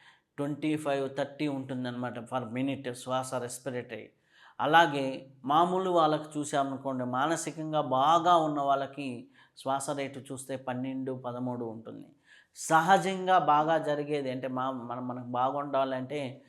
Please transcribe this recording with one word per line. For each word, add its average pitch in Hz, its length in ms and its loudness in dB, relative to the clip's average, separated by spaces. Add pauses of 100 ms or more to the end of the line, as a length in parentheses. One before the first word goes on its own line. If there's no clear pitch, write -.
(360)
ట్వంటీ 151 400 -2
ఫైవ్, 139 420 -2
థర్టీ 143 300 -2
ఉంటుందన్నమాట 123 720 -6
per 120 340 -4
minute 131 400 -2
శ్వాస 131 420 -4
రెస్పిరేటరీ. 120 760 -6 (500)
అలాగే 139 680 4 (180)
మామూలు 180 460 4
వాళ్ళకు 151 480 2
చూసామనుకోండి, 135 680 -2
మానసికంగా 156 760 -2
బాగా 156 560 6
ఉన్న 151 240 2
వాళ్ళకి 139 680 -2 (300)
శ్వాస 135 320 -2
రేటు 139 300 -6 (120)
చూస్తే 131 240 -8
పన్నెండు, 131 720 -6
పదమూడు 123 380 -6
ఉంటుంది. 113 420 -12 (480)
సహజంగా 185 840 4
బాగా 156 400 4
జరిగేది 147 520 -2
అంటే 127 180 -4
మా-, 131 260 -4
మన-, 120 260 -8
మనకు 127 260 -8
బాగుండాలంటే 135 1200 -2